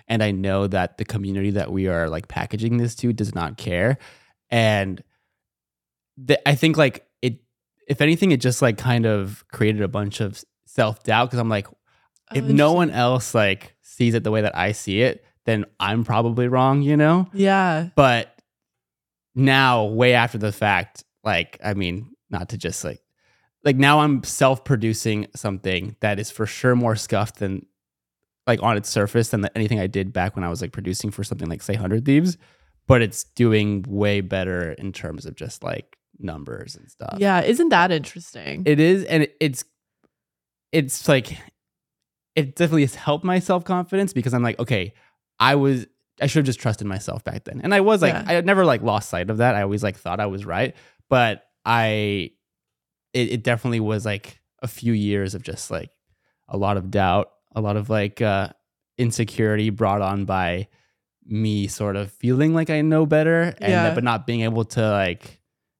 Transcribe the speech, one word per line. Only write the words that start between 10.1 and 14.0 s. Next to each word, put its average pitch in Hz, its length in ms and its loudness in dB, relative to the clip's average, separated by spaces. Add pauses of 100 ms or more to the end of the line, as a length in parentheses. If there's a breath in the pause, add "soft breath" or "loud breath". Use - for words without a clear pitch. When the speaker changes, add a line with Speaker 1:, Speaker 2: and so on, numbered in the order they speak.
Speaker 1:
of 101 140 -4
s-, - 100 -20 (220)
self-doubt 113 640 0
'cause 123 100 -4
I'm 113 80 -2
like, 104 220 -2
Speaker 2:
Oh, - 640 -14
Speaker 1:
if 131 80 -2
no 143 280 4
one 175 160 2
Speaker 2:
interesting. 117 120 -2
Speaker 1:
else, 123 340 0
like, 101 480 0
sees 117 320 0